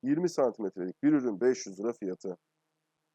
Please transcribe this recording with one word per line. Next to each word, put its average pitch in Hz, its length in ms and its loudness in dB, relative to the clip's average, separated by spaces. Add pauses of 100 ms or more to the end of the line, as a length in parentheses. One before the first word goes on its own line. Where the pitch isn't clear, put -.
yirmi 156 260 2
santimetrelik 101 760 -2
bir 151 100 6
ürün, 120 280 0
beş 127 240 2
yüz 95 140 -12
lira 117 140 -2
fiyatı. 92 440 -8 (760)